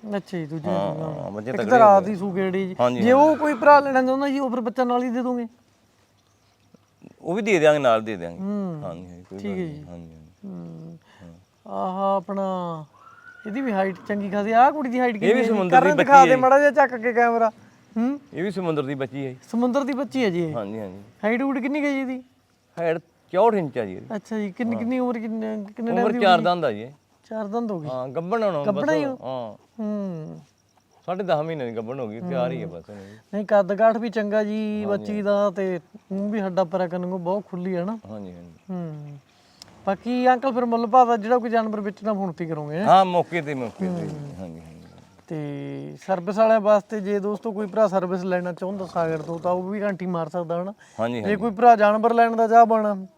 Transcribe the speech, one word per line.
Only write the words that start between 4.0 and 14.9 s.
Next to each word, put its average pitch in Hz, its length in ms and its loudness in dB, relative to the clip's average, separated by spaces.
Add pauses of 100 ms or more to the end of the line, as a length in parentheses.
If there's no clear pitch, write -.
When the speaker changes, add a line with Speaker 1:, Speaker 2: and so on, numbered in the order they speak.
Speaker 1:
ਚਾਹੁੰਦਾ 269 280 0
ਜੀ, 269 100 -2
ਉਹ 269 100 -2
ਫਿਰ 240 120 -4
ਬੱਚਾ 240 220 -2
ਨਾਲ 247 200 0
ਹੀ 254 60 -4
ਦੇ 240 120 -4
ਦੋਗੇ? 240 260 -4 (1700)
Speaker 2:
ਉਹ 165 120 -4
ਵੀ 220 80 -2
ਦੇ 202 180 2
ਦਿਆਂਗੇ, 151 200 6
ਨਾਲ 113 220 4
ਦੇ 110 140 -6
ਦਿਆਂਗੇ। 85 240 -8
Speaker 1:
ਹੂੰ। 190 440 -6
Speaker 2:
ਹਾਂਜੀ, 90 220 -10
ਹਾਂਜੀ, 87 240 -18
ਕੋਈ 190 100 -14
Speaker 1:
ਠੀਕ 202 80 -8
Speaker 2:
ਗੱਲ 202 40 -6
Speaker 1:
ਹੈ 185 140 -4
Speaker 2:
ਨਹੀਂ। 151 100 -10
Speaker 1:
ਜੀ। 151 140 -16
Speaker 2:
ਹਾਂਜੀ, 165 240 -16
ਹਾਂਜੀ। 160 340 -20
Speaker 1:
ਹੂੰ। 165 500 -14 (680)
ਆਹ 196 480 -2
ਆਪਣਾ, 196 280 -4 (1040)
ਇਹਦੀ 214 140 -6
ਵੀ 262 100 -2
ਹਾਈਟ 190 240 0 (120)
ਚੰਗੀ 208 220 -4
ਖਾਸੀ। 202 220 -2
ਆਹ 247 200 6
ਕੁੜੀ 285 180 -4
ਦੀ 247 100 -2